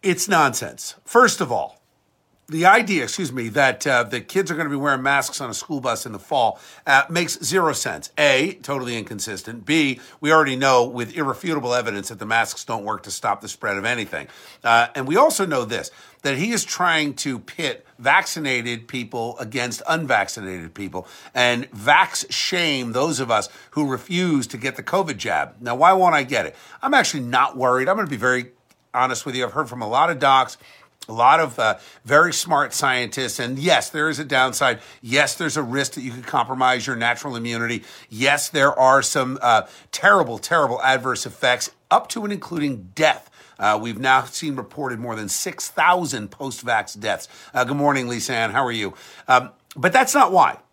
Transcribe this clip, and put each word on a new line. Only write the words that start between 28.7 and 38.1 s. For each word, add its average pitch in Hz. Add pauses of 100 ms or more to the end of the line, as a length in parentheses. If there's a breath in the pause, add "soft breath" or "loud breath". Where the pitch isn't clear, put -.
honest 127
with 127
you. 127
I've 110
heard 143
from 123
a 107
lot 139
of 151
docs, 135 (520 soft breath)
a 110
lot 127
of, 143
uh, 110 (260 loud breath)
very 156
smart 143
scientists. 127
And 127
yes, 143
there 151
is 143
a 156
downside. 131 (220 loud breath)
Yes, 135
there's 156
a 147
risk 131
that 139
you 123
could 123
compromise 127
your 131
natural 117
immunity. 117 (260 loud breath)
Yes, 135